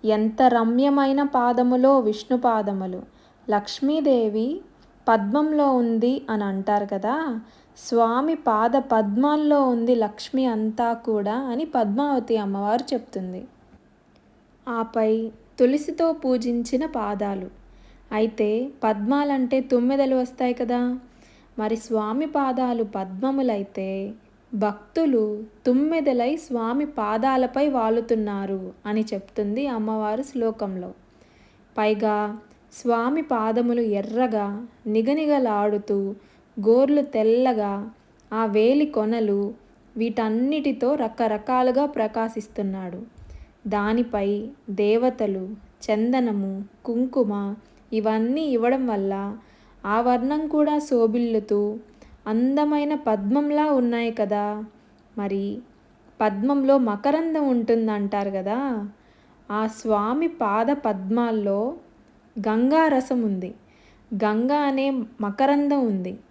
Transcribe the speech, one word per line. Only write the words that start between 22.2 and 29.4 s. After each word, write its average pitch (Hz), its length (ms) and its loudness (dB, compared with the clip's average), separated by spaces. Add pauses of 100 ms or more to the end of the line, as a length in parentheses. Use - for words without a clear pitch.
పాదాలు 254 580 0
పద్మములైతే 196 1300 -4 (420)
భక్తులు 214 920 0 (220)
తుమ్మెదలై 277 680 2
స్వామి 247 500 -2
పాదాలపై 254 840 0
వాలుతున్నారు 214 1040 -2 (140)
అని 214 180 -2 (100)
చెప్తుంది 208 520 -4